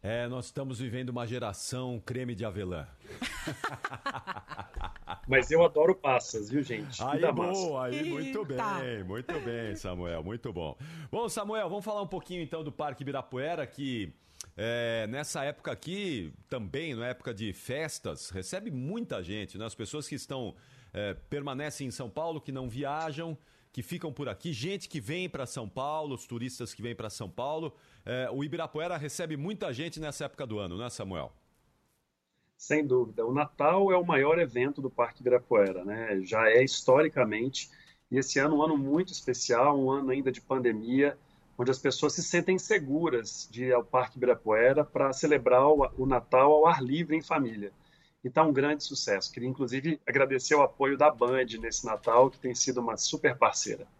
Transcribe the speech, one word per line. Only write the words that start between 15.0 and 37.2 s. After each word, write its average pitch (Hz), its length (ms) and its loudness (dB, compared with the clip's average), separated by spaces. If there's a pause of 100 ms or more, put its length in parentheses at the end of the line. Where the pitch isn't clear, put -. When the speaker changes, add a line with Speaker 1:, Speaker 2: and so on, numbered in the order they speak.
Speaker 1:
nessa 143 340 -6
época 147 280 -8
aqui, 147 600 -6 (160)
também, 131 460 -6
na 117 120 -6
época 123 260 -8
de 104 180 -6
festas, 127 800 -8
recebe 185 420 -8
muita 139 500 -6
gente, 95 360 -10
né? 107 80 -8
As 110 100 -10
pessoas 135 320 -8
que - 80 -10
estão, 127 400 -8 (380)
é, 101 200 -4
permanecem 143 720 -8
em 120 40 -8
São 123 180 -8
Paulo, 160 300 -6
que - 120 -12
não 131 180 -6
viajam, 147 680 -6 (360)
que 120 100 -8
ficam 170 280 -8
por 135 180 -6
aqui, 151 240 -6
gente 160 360 -6
que 156 120 -8
vem 170 280 -6
pra 135 160 -8
São 120 220 -10
Paulo, 143 480 -4
os - 100 -12
turistas 120 480 -8
que - 80 -16
vêm 117 140 -6
pra 110 140 -8
São 104 200 -10
Paulo. 156 460 -6 (300)
É, 127 260 -4
o 135 120 -4
Ibirapuera 160 540 -6
recebe 156 380 -6
muita 170 380 -6
gente 156 260 -8
nessa 151 260 -8
época 139 220 -8
do 110 100 -6
ano, 92 200 -6
né, 120 120 -6
Samuel? 90 420 -8 (1300)
Speaker 2:
Sem 151 300 2
dúvida. 120 360 2
O 113 80 0
Natal 151 600 2
é 185 60 6
o 180 60 4
maior 160 360 4
evento 135 420 0
do 131 80 -2
Parque - 320 -2
Ibirapuera, 104 640 4
né? 107 380 -2
Já 110 260 4
é 117 140 8
historicamente, 131 1080 2 (400)